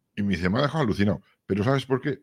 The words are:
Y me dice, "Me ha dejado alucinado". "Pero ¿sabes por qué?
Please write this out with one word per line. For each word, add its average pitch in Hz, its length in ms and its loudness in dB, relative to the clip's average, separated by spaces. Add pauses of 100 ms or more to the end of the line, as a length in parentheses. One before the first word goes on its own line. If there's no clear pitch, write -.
(140)
Y 104 80 -6
me 101 140 -2
dice, 87 120 0
"Me 101 120 0
ha - 20 2
dejado 147 220 0
alucinado". 101 380 0 (240)
"Pero 98 180 0
¿sabes 131 200 2
por 131 160 0
qué? 104 220 -6